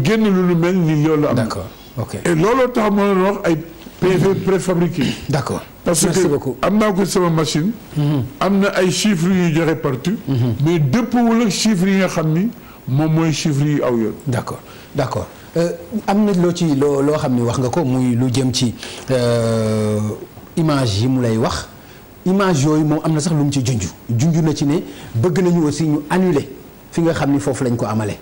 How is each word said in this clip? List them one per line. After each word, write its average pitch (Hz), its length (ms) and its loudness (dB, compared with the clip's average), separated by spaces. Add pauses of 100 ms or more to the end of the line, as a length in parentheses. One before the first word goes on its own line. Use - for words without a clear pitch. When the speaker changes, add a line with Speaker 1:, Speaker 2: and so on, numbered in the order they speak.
Speaker 1:
génn 220 220 2
lu 190 240 2
nu 180 60 2
mel 175 220 2
ni 156 280 2
loolu 151 220 2
am. 131 80 0
Speaker 2:
D'accord. 110 320 -4 (320)
Ok. 123 260 -8
Speaker 1:
Et 175 100 0
looloo 240 380 2
tax 214 220 0
ma 202 80 2 (120)
doon 185 100 2
wax 202 200 0
ay 170 120 2 (440)
P 175 60 2 (100)
V 185 180 2 (100)
préfabriqué. 180 580 0 (260)
Speaker 2:
D'accord. 131 340 -4 (220)
Speaker 1:
Parce 175 200 0
Speaker 2:
Merci 180 180 2
Speaker 1:
que 170 60 4
Speaker 2:
beaucoup. 139 340 -2
Speaker 1:
am 190 160 0
naa 214 140 2
ko 190 120 0
sama 180 260 0
machine. 160 400 0 (260)
Speaker 2:
Mhm. 147 260 0 (180)
Speaker 1:
Am 196 200 2
na 202 160 2
ay 185 140 2
chiffres 180 380 0
yu 180 260 2
joxe 160 280 2
partout. 143 340 -2 (120)
Speaker 2:
Mhm. 123 260 0 (100)
Speaker 1:
Mais 170 140 2
dëppwul 226 640 2
ak 220 80 2
chiffres 190 380 2
yi 196 100 4
nga 185 100 2
xam 156 240 0
ni 185 180 0 (380)
moom 151 240 2
mooy 160 200 2
chiffres 143 340 0
yi 147 160 0
aw 123 140 0
yoon. 110 160 0 (140)
Speaker 2:
D'accord. 123 340 -4 (340)
D'accord. - 320 -4 (300)
Euh, 170 140 2 (360)
am 208 180 2
na 208 80 2
loo 175 200 2
ci 165 220 0
loo, 139 260 2
loo 147 160 2
xam 139 180 -2
ni 120 80 2
wax 117 160 0
nga 127 100 0
ko 165 160 -2
muy 127 320 0
lu 127 160 0
jëm 127 200 0
ci, 120 220 -2 (360)
euh, 113 880 0 (580)
image 135 460 0
yi 127 60 0
mu 131 140 0
lay 113 140 0
wax. - 320 -2 (580)
Image 185 380 2
yooyu 156 200 2
moom 151 200 0
am 160 80 0
na 151 80 0
sax 147 140 -2
lu 147 100 2
mu 143 80 2
ci 139 120 0
junj. 110 200 -2 (320)
Junj 151 260 2
na 156 120 2
ci 151 100 -2
ne 147 160 2 (340)
bëgg 165 280 0
nañu 175 240 2
aussi 147 180 -2
ñu 151 160 0 (100)
annuler 175 380 2 (420)
fi 170 120 -2
nga 165 100 4
xam 143 200 0
ni 143 80 2
foofu 135 240 -2
lañ 123 120 0
ko 117 100 -4
amale. 107 360 -2